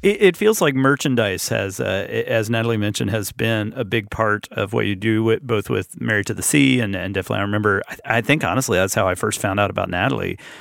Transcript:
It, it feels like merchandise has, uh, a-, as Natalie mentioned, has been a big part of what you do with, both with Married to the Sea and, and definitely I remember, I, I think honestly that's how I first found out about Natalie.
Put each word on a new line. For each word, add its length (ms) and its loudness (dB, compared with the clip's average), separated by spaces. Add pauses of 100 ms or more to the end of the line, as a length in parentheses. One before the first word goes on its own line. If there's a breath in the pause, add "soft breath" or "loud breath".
It, 160 2
it 140 6
feels 240 2
like 160 2
merchandise 720 2
has, 320 -2
uh, 280 -2
a-, 180 -2
as 220 0
Natalie 280 0
mentioned, 340 -2
has 220 -2
been 420 -2
a 100 -4
big 240 -2
part 440 0
of 200 -4
what 140 0
you 80 -2
do 300 0
with, 180 2
both 260 -2
with 320 -4
Married 260 0
to 80 -4
the 100 -6
Sea 340 4
and, 160 -2
and 180 -6
definitely 280 -2
I 20 0
remember, 460 0
I, 300 -2
I 20 2
think 240 2
honestly 340 2
that's 160 2
how 140 2
I 80 0
first 240 -2
found 180 -2
out 100 2
about 220 -2
Natalie. 480 -2 (220 loud breath)